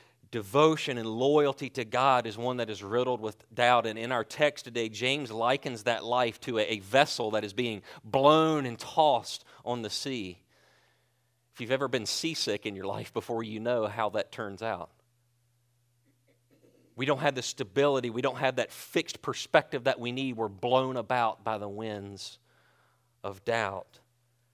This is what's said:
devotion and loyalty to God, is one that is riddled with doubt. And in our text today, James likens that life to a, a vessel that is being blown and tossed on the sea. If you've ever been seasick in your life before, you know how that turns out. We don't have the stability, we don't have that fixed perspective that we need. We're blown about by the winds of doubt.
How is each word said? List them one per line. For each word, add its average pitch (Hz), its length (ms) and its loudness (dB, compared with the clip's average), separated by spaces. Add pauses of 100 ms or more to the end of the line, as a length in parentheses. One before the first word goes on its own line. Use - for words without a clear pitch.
(300)
devotion 131 720 2
and 113 80 -4
loyalty 135 640 2
to 117 160 -6
God, 123 420 4
is 107 100 -8
one 123 200 -2
that 113 120 -2
is 101 140 -8
riddled 120 360 0
with 107 320 -8
doubt. 120 360 4
And 110 100 -6
in 117 140 -4
our 117 120 0
text - 420 0
today, 117 240 -2
James 127 420 -2
likens 117 520 0
that 113 200 0
life 120 380 0
to 113 180 -2
a, 107 40 4
a 110 180 -2
vessel 107 500 2
that 107 120 0
is 98 100 -8
being 113 280 -4 (220)
blown 147 640 6
and 117 100 -6
tossed - 640 0 (220)
on 120 160 -4
the 107 80 -6
sea. 101 500 -8 (1120)
If - 80 -14
you've 117 100 -4
ever 131 160 0
been 120 200 -2
seasick - 580 -4
in 101 100 -6
your 95 120 -8
life 107 260 -8
before, 113 300 -4
you 110 160 -8
know 117 260 0
how 107 240 -2
that 98 220 -4
turns 101 320 -10
out. 104 260 -6 (2000)
We 131 100 -4
don't 135 140 0
have 143 160 2
the 123 80 -6
stability, 131 640 0
we 117 140 -4
don't 127 160 0
have 131 160 2
that 120 160 -2
fixed - 500 -6
perspective - 640 0
that 131 160 2
we 120 120 -6
need. 131 240 -4
We're 110 120 -2
blown 127 500 2
about 117 460 0
by 110 160 -4
the 104 100 -8
winds 101 720 -10 (840)
of 98 220 -10
doubt. 104 540 -4 (540)